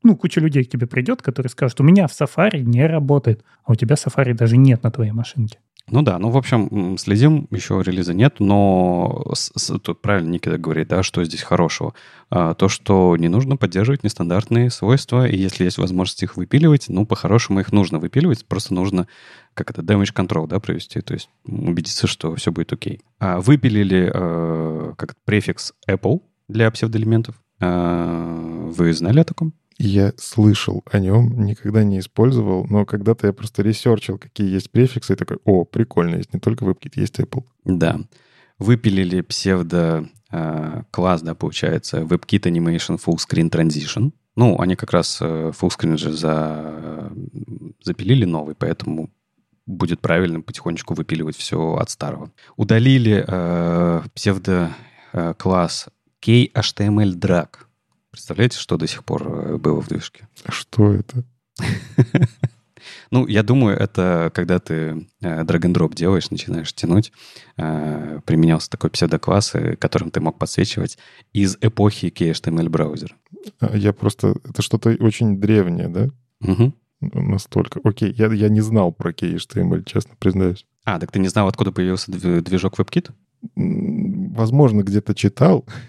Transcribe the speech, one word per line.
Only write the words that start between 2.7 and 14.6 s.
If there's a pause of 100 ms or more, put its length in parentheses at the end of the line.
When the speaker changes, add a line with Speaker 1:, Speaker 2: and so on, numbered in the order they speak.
Speaker 1:
работает", (220)
а
у
тебя
Safari
даже
нет
на
твоей
машинке. (300)
Speaker 2:
Ну
да,
ну,
в
общем,
м,
следим,
ещё
релиза
нет,
но
с-,
с-,
тут
правильно
Никита
говорит,
да,
что
здесь
хорошего. (340)
А,
то,
что
не
нужно
поддерживать
нестандартные